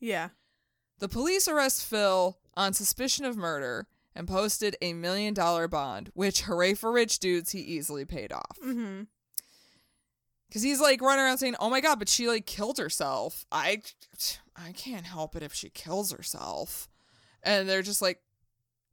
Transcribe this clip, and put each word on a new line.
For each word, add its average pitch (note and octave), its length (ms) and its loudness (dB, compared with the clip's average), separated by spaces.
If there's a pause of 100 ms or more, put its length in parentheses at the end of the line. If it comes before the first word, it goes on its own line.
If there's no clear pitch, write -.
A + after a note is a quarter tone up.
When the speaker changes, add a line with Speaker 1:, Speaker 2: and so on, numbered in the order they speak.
Speaker 1:
Yeah. F3+ 300 -4 (680)
Speaker 2:
The G3+ 100 -4
police F4 380 2
arrest C#4+ 380 2
Phil F#3+ 540 2 (160)
on F#3+ 180 2
suspicion C4 540 0
of A#3+ 100 -4
murder C#3+ 500 -2 (280)
and F3 120 -8
posted G3+ 540 0
a E3+ 140 -4
million F#3+ 400 -2
dollar E3+ 340 2
bond, C3+ 460 -4
which, F#3+ 280 2
hooray F#3 300 2
for A3 180 -2
rich A#3 280 4
dudes, F3 340 2
he F#3+ 80 -6
easily D3 460 -6
paid A#2+ 260 -8
off. - 320 -10
Speaker 1:
Mm-hmm. A3 380 -4 (1500)
Speaker 2:
'Cause G#3+ 100 -2
he's, C4+ 180 2
like, C4+ 220 6
running C4+ 220 6
around C4 140 4
saying, B3+ 220 0
"Oh A3 80 2
my C4 120 4
God, D4+ 180 4
but G3+ 100 -2
she, A#3 200 2
like, A3+ 180 0
killed A3 320 -4
herself. C3+ 720 -2
I, F3 300 0 (720)
I E3+ 160 -14
can't G3+ 320 -10
help E3 320 -6
it D#3+ 60 -8
if D3 100 -10
she - 160 -10
kills G3 440 -4
herself." - 760 -8 (540)
And F#3+ 260 2
they're F#3+ 140 4
just G3+ 180 -2
like, F#3 220 0 (720)